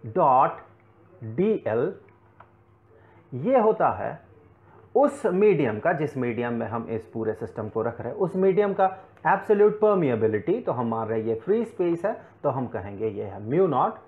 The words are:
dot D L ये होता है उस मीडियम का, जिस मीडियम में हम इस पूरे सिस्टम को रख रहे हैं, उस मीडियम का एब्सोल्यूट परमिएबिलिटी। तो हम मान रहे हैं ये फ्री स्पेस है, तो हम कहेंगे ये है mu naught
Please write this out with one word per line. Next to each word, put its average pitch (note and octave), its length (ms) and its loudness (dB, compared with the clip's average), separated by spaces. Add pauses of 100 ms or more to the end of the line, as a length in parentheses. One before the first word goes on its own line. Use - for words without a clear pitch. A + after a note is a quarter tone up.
(180)
dot C#3+ 440 4 (760)
D G#3+ 140 2 (160)
L A#2+ 180 0 (1400)
ये G3+ 280 0
होता G3+ 340 2
है A2+ 280 -8 (760)
उस C#4 300 2
मीडियम F3 540 2
का, E3 140 0
जिस D3+ 240 -4
मीडियम A#2+ 360 -2
में A#2 140 -4
हम A2+ 220 -6
इस A2 240 -6
पूरे A2 200 -4
सिस्टम G#2+ 360 -8
को A2 120 -4
रख A#2 200 -4
रहे A#2 100 -8
हैं, D3 80 -10
उस F3+ 160 -2
मीडियम F#3+ 380 2
का G3 120 2 (420)
एब्सोल्यूट G#3 520 4
परमिएबिलिटी। C#3 840 2
तो F3+ 100 -4
हम B2 160 -2
मान A2+ 200 -2
रहे A2+ 120 -2
हैं A2 80 -4
ये A2+ 80 0
फ्री G#3+ 300 -2
स्पेस E3+ 400 -2
है, A3+ 80 0 (300)
तो D3 60 0
हम B2 180 -4
कहेंगे G2+ 400 -8
ये G#2 160 -6
है G2+ 180 -10
mu D3+ 280 2
naught D3+ 280 0 (100)